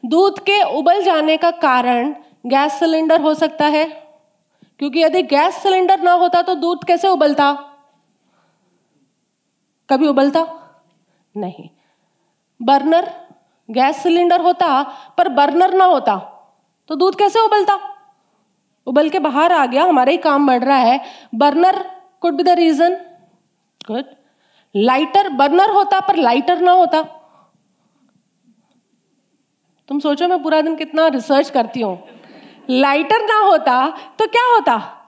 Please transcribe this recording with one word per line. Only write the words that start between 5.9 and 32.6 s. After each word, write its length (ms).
ना 120
होता 280
तो 140
दूध 280
कैसे 240
उबलता? 440
कभी 180
उबलता 380
नहीं। 340
बर्नर, 500
गैस 340
सिलेंडर 380
होता 400
पर 120
बर्नर 440
ना 120
होता 300
तो 60
दूध 200
कैसे 240
उबलता? 400
उबल 220
के 100
बाहर 320
आ 140
गया, 180
हमारा 280
ही 60
काम 300
बढ़ 160
रहा 140
है। 240
Burner 380
could 120
be 80
the 120
reason। 380
Good। 320
लाइटर, 540
बर्नर 400
होता 300
पर 160
लाइटर 460
ना 100
होता। 300
तुम 100
सोचो 280
मैं 160
पूरा 180
दिन 140
कितना 320
रिसर्च 420
करती 320
हूँ। 160